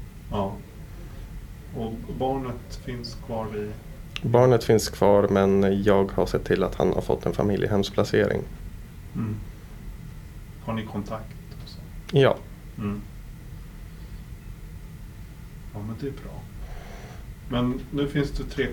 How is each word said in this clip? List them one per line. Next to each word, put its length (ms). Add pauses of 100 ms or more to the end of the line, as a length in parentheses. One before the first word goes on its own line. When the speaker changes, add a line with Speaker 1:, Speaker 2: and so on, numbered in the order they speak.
(300)
Speaker 1:
Ja. 220 (1200)
Och 160 (260)
barnet 640
finns 320 (100)
kvar 260
vid 200 (500)
Speaker 2:
Barnet 420
finns 240
kvar, 420
men 520
jag 300
har 140
sett 180
till 180
att 120
han 180
har 80
fått 260
en 60
familjehemsplacering. 1080 (720)
Speaker 1:
Mm. 220 (1300)
Har 100
ni 120
kontakt 500 (260)
och 60
så? 100 (400)
Speaker 2:
Ja. 180 (420)
Speaker 1:
Mm. 220 (2750)
Ja, 60
men 200
det 60
är 40
bra. 300 (1080)
Men 320 (100)
nu 180
finns 220
det 140
tre 280